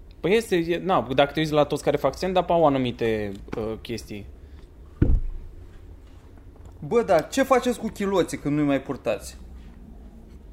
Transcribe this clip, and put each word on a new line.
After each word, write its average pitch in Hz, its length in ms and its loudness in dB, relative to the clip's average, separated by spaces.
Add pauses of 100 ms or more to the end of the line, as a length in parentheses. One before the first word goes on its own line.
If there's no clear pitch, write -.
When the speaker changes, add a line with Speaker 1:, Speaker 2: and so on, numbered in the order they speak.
(200)
Speaker 1:
Păi 180 160 2
este, 226 200 0
e, 170 280 0
na, 165 300 2
dacă 143 180 4
te 156 80 -2
uiți 156 120 0
la 147 120 6
toți 143 200 -4
care 143 120 2
fac 139 200 0
stand-up, 180 340 0
au 170 160 6
anumite, 120 640 0 (240)
uh, 110 240 -4
chestii. 107 460 -10 (2500)
Speaker 2:
Bă, 226 160 2
dar 180 260 4
ce 269 140 2
faceți 247 360 2
cu 220 100 -6
chiloții 196 500 0
când 147 180 -2
nu-i 151 80 2
mai 139 160 2
purtați? - 560 -6 (1160)